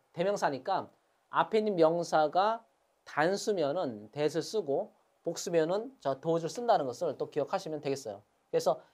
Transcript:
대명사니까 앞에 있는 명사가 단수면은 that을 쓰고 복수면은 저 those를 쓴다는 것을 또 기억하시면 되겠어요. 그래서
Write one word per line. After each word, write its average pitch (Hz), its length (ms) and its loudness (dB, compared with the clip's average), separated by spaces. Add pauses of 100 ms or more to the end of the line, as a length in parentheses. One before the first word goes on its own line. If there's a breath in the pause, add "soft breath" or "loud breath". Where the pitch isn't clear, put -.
(120)
대명사니까 170 760 -2 (420)
앞에 165 280 2
있는 214 160 0
명사가 170 920 2 (400)
단수면은 156 1080 -2
that을 147 300 -2
쓰고 170 500 -2 (320)
복수면은 170 760 0
저 135 200 -2
those를 165 280 0
쓴다는 196 380 2
것을 127 320 -4
또 147 120 -6
기억하시면 156 500 -4
되겠어요. 135 420 -6 (280)
그래서 - 300 2 (140 soft breath)